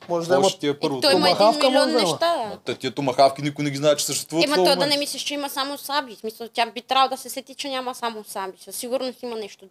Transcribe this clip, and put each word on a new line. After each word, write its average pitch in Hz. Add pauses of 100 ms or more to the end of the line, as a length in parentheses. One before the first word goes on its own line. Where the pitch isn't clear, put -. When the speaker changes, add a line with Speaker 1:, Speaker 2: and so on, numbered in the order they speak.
Speaker 1:
Може 170
да 180
Speaker 2:
Какво 185
Speaker 1:
има 190
Speaker 2:
ще -
ти 147
е 143
първо? 143
Speaker 3:
Е, -
той 285
има -
един 175
Speaker 1:
Томахавка 226
Speaker 3:
милион 269
Speaker 1:
може -
да 226
има. 180
Speaker 3:
неща. 330
Speaker 2:
Ма 220
те 123
тия 131
томахавки 139
никой 147
не 147
ги 139
знае, 147
че 147
съществуват 156
Speaker 3:
Ема 277
Speaker 2:
в -
този 370
Speaker 3:
той 294
да 269
не 277
Speaker 2:
момент. 285
Speaker 3:
мислиш, 285
че 285
има 285
само 277
саби. 277
В -
смисъл, 220
тя 233
би 226
трябвало 262
да 262
се 254
сети, 262
че -
няма 254
само 226
саби. 190
Със 196
сигурност 254
има 240
нещо 202